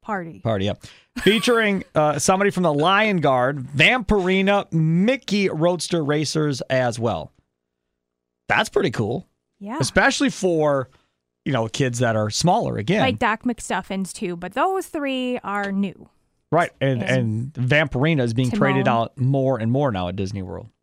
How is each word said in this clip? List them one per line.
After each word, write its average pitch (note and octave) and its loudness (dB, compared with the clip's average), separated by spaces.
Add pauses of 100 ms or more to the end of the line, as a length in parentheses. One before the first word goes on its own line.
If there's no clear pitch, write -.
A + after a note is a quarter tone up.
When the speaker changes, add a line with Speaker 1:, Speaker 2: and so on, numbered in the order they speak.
Speaker 1:
Party. F3 -8
Speaker 2:
Party, G#2 -2
yeah. G2+ -2 (440)
Featuring, G#3+ 2 (120)
uh, D3+ 2
somebody G3 2
from F3+ -2
the E3 2
Lion F#3+ 2
Guard, C3+ 2
Vampirina, F#3+ 2
Mickey F#3+ 2
Roadster E3+ 0
Racers D3 -2
as B2 0
well. G2 -4 (1160)
That's D3 0
pretty F3 0
cool. A#2 -4 (340)
Speaker 1:
Yeah. G#3 -10
Speaker 2:
Especially B3 2
for, D3+ 0 (540)
you D3+ -4
know, A2+ 0
kids B2 -2
that A#2 2
are G#2+ 0
smaller, D#3 0
again. C3 0
Speaker 1:
Like C4 0
Doc - -2
McStuffins, F#3+ -6
too, F3 -6
but F3+ -12
those F#4 -2
three B3+ -4
are G3+ -6
new. G3 -4 (420)
Speaker 2:
Right, D#3+ 2
and, C3 0
Speaker 1:
And A#2+ -2
Speaker 2:
and B2+ -2
Vampirina D3 2
is A#2 0
being B2 0
traded C3+ 2
Speaker 1:
Timon. A#2+ 2
Speaker 2:
out - -6
more C3 0
and A2+ -2
more C3+ 0
now F2+ -2
at F#2 -6
Disney G2 -4
World. F#2 -12 (140)